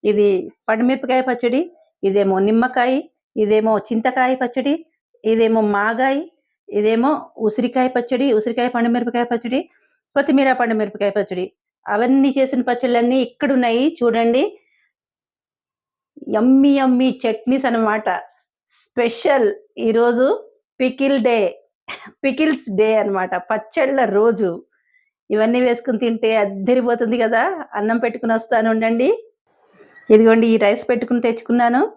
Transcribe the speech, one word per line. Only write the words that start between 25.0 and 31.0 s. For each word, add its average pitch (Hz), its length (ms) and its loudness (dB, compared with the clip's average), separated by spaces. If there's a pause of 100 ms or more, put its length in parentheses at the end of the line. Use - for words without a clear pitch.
ఇవన్నీ 226 320 0
వేసుకుని 240 420 -2
తింటే 226 340 -2
అద్దరిపోతుంది 233 800 0
కదా. 226 260 0 (300)
అన్నం 214 300 -2
పెట్టుకుని 233 300 -2
వస్తాను 226 400 0
ఉండండి. 226 360 0 (1000)
ఇదిగోండి, 226 380 6
ఈ 226 100 4
రైస్ 208 320 0
పెట్టుకుని 240 320 -2